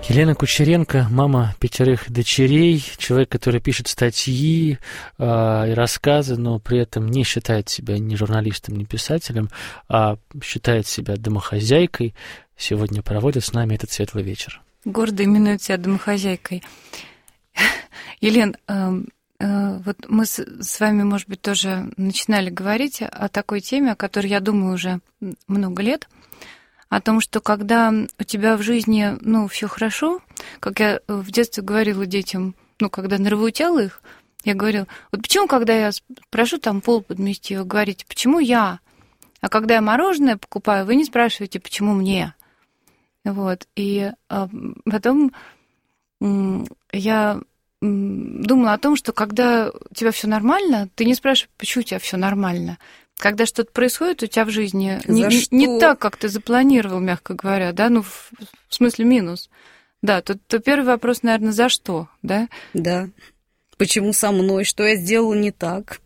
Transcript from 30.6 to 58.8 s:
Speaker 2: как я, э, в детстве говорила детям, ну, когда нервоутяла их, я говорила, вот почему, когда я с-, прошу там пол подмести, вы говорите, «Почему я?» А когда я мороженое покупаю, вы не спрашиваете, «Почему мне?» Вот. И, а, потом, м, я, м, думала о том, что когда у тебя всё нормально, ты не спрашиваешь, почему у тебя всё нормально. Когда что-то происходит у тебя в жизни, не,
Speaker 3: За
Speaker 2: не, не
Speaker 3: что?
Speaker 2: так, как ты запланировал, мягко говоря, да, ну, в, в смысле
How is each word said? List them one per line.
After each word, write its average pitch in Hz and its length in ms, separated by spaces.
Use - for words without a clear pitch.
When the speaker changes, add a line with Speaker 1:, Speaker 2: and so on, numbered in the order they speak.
Speaker 2:
как 196 180
я, 214 180
э, - 120
в 202 220
детстве 226 320
говорила 202 420
детям, 185 500
ну, 202 100
когда 190 260
нервоутяла 214 640
их, 196 240
я 208 80
говорила, 202 340
вот 214 120
почему, 392 240
когда 233 260
я 214 200
с-, - 100
прошу 240 300
там 196 240
пол 233 180
подмести, 196 560
вы 190 80
говорите, 202 420
«Почему 302 340
я?» 226 380
А - 80
когда 220 280
я 226 40
мороженое 269 560
покупаю, 202 480
вы 226 120
не 302 100
спрашиваете, 226 540
«Почему 208 340
мне?» 190 400
Вот. 196 500
И, 202 380
а, 196 220
потом, 254 480
м, 196 460
я, 208 480
м, 196 640
думала 226 320
о 214 40
том, 294 180
что - 180
когда 220 560
у - 240
тебя 226 160
всё 214 180
нормально, 220 640
ты 226 120
не 247 80
спрашиваешь, - 420
почему - 240
у 220 60
тебя 185 140
всё - 180
нормально. 180 580
Когда 208 240
что-то 226 240
происходит 254 540
у - 20
тебя 220 180
в 214 60
жизни, 196 560
не, 220 160
Speaker 3:
За 202 60
Speaker 2:
не, 240 240
не 254 140
Speaker 3:
что? 240 120
Speaker 2:
так, 277 220
как 208 160
ты 220 120
запланировал, 226 680
мягко 185 360
говоря, 190 380
да, 202 160
ну, 233 140
в, - 300
в - 60
смысле 233 300